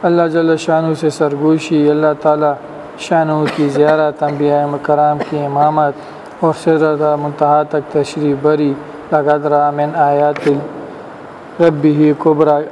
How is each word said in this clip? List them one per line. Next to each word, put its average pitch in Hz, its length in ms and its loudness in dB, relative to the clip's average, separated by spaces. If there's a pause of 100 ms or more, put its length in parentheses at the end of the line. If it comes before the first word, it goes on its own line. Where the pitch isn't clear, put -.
اللہ 170 240 2
جل 165 300 2
شانہ 160 360 0
سے 156 160 -2
سرگوشی، 151 800 0
اللہ 151 180 2 (140)
تعالیٰ 151 320 2 (460)
شانہ 160 320 0 (240)
کی 147 140 0
زیارت، 151 540 2
انبیاء 147 420 0 (160)
کرام 147 360 2 (120)
کی 147 160 -4
امامت 147 480 0 (460)
اور 160 140 2 (100)
سدرۃ 151 560 2
منتہا 147 440 0
تک 147 300 -4
تشریف 147 480 -2
بری، 147 320 2 (380)
لقد 147 340 2
رأى 147 300 2
من 147 200 -2
آیات 147 540 2 (1080)
ربہ 151 640 2
کبریٰ 151 380 2 (100)